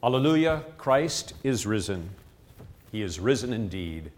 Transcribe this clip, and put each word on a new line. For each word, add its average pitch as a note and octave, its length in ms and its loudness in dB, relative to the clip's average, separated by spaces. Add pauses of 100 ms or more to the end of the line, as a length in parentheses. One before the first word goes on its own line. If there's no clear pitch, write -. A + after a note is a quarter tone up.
Alleluia, D3+ 600 4 (120)
Christ C#3+ 640 2
is A#2+ 240 0
risen. F#2+ 440 -2 (800)
He G#2+ 100 -6
is F2 160 -6
risen B2 360 0
indeed. E2+ 640 -6